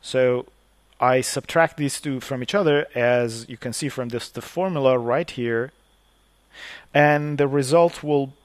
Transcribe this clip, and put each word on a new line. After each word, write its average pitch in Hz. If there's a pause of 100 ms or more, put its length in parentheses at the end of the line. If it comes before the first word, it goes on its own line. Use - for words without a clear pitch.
So 127 (520)
I 127
subtract -
these 143
two 135
from 127
each 123
other, 151
as 120
you 113
can -
see 143
from 123
this, 117
the 120
formula 151
right 120
here, 117 (1200)
and 147
the 143
result 143
will 143 (120)